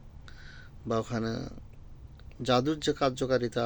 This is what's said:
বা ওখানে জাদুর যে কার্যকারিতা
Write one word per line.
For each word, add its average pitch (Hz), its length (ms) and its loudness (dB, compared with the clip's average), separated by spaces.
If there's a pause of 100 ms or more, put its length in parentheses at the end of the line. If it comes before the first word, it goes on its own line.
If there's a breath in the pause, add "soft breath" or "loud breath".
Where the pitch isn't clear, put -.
(840 loud breath)
বা 113 180 2
ওখানে 113 280 0 (1160)
জাদুর 131 380 6
যে 151 80 4
কার্যকারিতা 127 720 2